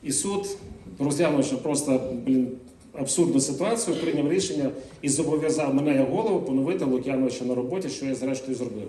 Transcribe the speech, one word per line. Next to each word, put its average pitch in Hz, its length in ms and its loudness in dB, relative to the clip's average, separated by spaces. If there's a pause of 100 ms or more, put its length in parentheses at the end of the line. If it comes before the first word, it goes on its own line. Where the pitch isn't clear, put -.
і 139 80 -4
суд, - 460 -2 (420)
розглянувши 143 560 2
просто, 135 580 0 (120)
блін, 127 220 4 (460)
абсурдну 143 460 2
ситуацію, 170 580 0
прийняв 151 340 0
рішення 151 380 0 (320)
і 143 80 -2
зобов'язав 151 680 2
мене 143 200 4
як 131 140 4
голову 202 300 2
поновити 139 460 0
Лук'яновича 131 600 0
на 123 100 0
роботі, 165 340 -2
що 139 160 -6
я 131 100 -2
зрештою 127 420 -4
зробив. 107 320 -6